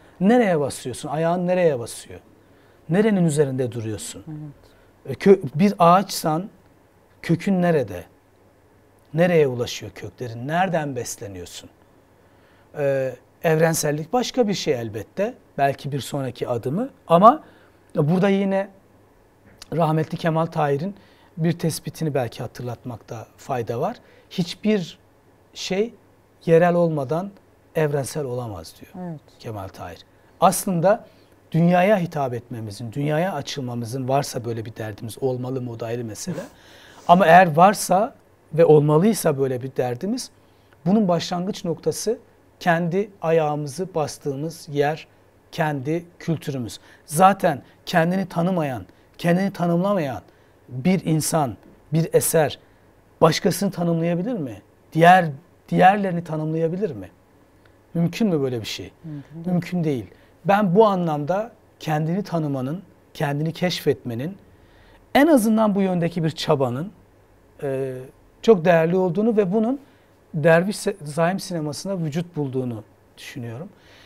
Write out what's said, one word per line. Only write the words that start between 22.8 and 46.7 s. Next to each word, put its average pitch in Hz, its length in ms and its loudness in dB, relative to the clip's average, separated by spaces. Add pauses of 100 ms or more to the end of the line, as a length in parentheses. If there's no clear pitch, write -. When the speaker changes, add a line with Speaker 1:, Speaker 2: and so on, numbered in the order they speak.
Speaker 1:
fayda 120 440 -6
var. 196 160 -4 (340)
"Hiçbir 190 680 -2 (560)
şey 214 400 -4 (520)
yerel 175 280 6
olmadan 156 560 0 (440)
evrensel 147 500 -2
olamaz." 120 560 -10
diyor 180 300 -14
Speaker 2:
Evet. 151 100 -14 (180)
Speaker 1:
Kemal 101 300 -12
Tahir. 90 300 -16 (420)
Aslında 185 640 2 (460)
dünyaya 180 460 4
hitap 147 360 -4
etmemizin, 110 580 -10
dünyaya 151 400 -2
açılmamızın, 123 760 -8
varsa 135 360 -2
böyle 117 200 -6
bir 110 120 -14
derdimiz, 107 460 -10
olmalı 127 400 -4
mı 123 80 -8
o 113 100 -12
da 117 60 -8
ayrı 120 180 -6
mesele. 139 360 -8 (320)
Speaker 2:
<laughs> - 360 -18
Speaker 1:
Ama 180 180 6
eğer 170 300 8
varsa 196 580 4 (400)
ve 165 100 6
olmalıysa 156 760 4
böyle 131 240 -2
bir 131 140 -10
derdimiz, 143 540 -4 (560)
bunun 202 220 2
başlangıç 175 560 -4
noktası 170 540 -4 (420)
kendi 175 500 0 (120)
ayağımızı 151 720 0
bastığımız 147 800 -6
yer, 143 340 -2 (460)
kendi 151 520 -2 (140)
kültürümüz. 135 640 -6 (260)